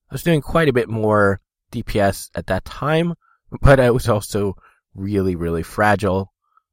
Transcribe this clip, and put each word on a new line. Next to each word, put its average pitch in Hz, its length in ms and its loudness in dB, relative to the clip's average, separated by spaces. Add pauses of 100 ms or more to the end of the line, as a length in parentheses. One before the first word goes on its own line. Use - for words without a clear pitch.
I - 40 -20
was 135 100 -10
doing 165 160 2
quite 160 300 0
a 123 40 2
bit 120 140 0
more 107 540 2 (300)
D 117 100 -10
P - 180 -4
S 98 360 0
at 87 120 -8
that 92 180 -4
time, 160 500 -2 (440)
but 123 200 6
I 123 100 4
was 117 180 0
also 101 480 -2 (380)
really, 98 420 -2
really 82 280 -4
fragile, 98 680 0 (420)